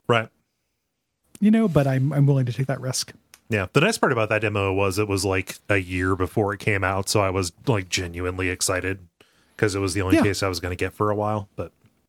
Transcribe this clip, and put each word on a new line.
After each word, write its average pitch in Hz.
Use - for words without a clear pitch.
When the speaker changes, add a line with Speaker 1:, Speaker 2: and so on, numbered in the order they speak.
Speaker 1:
Right. 113
Speaker 2:
You 208
know, 226
but 147
I'm, 135
I'm 143
willing 135
to 117
take 135
that 127
risk. -
Speaker 1:
Yeah. 101
The 143
nice 226
part 190
about 110
that 107
demo 101
was 98
it 104
was, 98
like, 95
a 101
year 92
before 98
it 101
came 98
out, 95
so 107
I 95
was, 92
like, 101
genuinely 90
excited 92
'cause 101
it 98
was 98
the 98
only 92
Speaker 2:
Yeah. -
Speaker 1:
case 98
I 98
was 87
gonna 90
get 92
for 104
a 101
while, 107
but 85